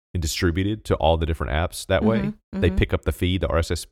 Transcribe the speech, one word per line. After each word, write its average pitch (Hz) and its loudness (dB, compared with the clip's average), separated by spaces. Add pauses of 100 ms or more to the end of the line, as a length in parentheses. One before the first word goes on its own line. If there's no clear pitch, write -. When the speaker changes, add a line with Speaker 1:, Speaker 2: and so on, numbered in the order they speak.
(140)
Speaker 1:
and 90 -2
distributed 92 0
to - 0
all 82 4
the 80 -2
different 78 -4
apps 82 -4
that - 2
way. 214 2
Speaker 2:
Mm-hmm, 196 -6
Speaker 1:
They 180 4
Speaker 2:
mm-hmm. 190 0
Speaker 1:
pick - 2
up 92 -2
the 92 -2
feed, 90 0
the 82 0
R 78 0
S 85 -2
S 85 -6